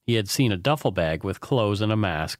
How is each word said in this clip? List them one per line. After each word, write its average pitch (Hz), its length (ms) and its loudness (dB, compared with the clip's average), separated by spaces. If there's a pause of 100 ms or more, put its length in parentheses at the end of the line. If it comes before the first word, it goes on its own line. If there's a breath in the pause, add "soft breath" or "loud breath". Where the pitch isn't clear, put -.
he 117 80 2
had 104 140 0
seen 127 240 2
a 92 40 -2
duffel 135 340 0
bag 82 320 0
with 95 180 -4
clothes 104 400 0
and 107 100 0
a 110 60 2
mask 85 420 -2